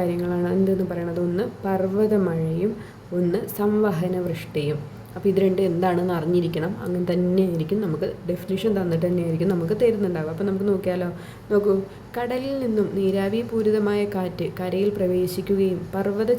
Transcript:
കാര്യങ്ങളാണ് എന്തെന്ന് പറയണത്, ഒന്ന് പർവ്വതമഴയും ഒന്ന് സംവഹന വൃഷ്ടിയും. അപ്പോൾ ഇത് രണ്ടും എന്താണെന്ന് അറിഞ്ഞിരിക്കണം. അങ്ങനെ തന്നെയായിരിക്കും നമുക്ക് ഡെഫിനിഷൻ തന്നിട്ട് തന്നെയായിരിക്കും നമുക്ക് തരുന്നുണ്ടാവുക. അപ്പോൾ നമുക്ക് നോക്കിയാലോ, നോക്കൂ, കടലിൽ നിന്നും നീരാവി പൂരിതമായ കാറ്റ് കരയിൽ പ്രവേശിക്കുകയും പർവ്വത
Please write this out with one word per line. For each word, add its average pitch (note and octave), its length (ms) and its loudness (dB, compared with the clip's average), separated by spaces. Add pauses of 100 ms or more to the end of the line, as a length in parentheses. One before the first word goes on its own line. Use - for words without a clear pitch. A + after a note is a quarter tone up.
കാര്യങ്ങളാണ് F3 560 0
എന്തെന്ന് F#3+ 380 2
പറയണത്, E3+ 340 -2
ഒന്ന് F3+ 180 0 (220)
പർവ്വതമഴയും F#3+ 1080 2 (460)
ഒന്ന് F3 200 2 (200)
സംവഹന G3+ 560 2 (100)
വൃഷ്ടിയും. D3 540 -4 (360)
അപ്പോൾ F#3 140 0
ഇത് F#3 120 4
രണ്ടും F#3+ 280 4
എന്താണെന്ന് F3+ 480 2
അറിഞ്ഞിരിക്കണം. E3+ 540 0 (120)
അങ്ങനെ F3+ 260 -2
തന്നെയായിരിക്കും F3+ 720 2
നമുക്ക് E3 240 -2 (220)
ഡെഫിനിഷൻ F#3+ 500 -2
തന്നിട്ട് E3+ 280 0
തന്നെയായിരിക്കും E3+ 460 0
നമുക്ക് F3 300 0
തരുന്നുണ്ടാവുക. F#3+ 520 2
അപ്പോൾ G3 140 -2
നമുക്ക് F#3+ 220 -2
നോക്കിയാലോ, F#3 380 0 (420)
നോക്കൂ, G3+ 240 4 (420)
കടലിൽ B3+ 460 -2
നിന്നും G#3+ 240 2 (100)
നീരാവി G3 440 2 (100)
പൂരിതമായ G#3 500 2 (140)
കാറ്റ് F3+ 320 -2 (140)
കരയിൽ F#3 360 0
പ്രവേശിക്കുകയും F#3 800 0 (160)
പർവ്വത G#3 440 0